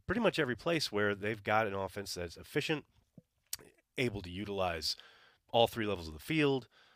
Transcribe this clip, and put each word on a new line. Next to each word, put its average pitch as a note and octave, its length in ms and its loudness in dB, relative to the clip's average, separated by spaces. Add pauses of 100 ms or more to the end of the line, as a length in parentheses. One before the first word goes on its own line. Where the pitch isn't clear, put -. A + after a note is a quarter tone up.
pretty G3+ 140 -2
much G3 180 2
every B2+ 180 2
place E3 340 -2
where G#2 240 2
they've G#2 300 -6
got A2 220 4
an G2 80 -4
offense G2 400 -6
that's F2 240 -8
efficient, D3 480 -2 (1120)
able G#2 240 0
to F2 80 -10
utilize F#2 640 -2 (540)
all A#2 160 8
three A2 180 0
levels F2 240 -2
of D#2 60 -10
the E2 60 -16
field. D3 480 2 (280)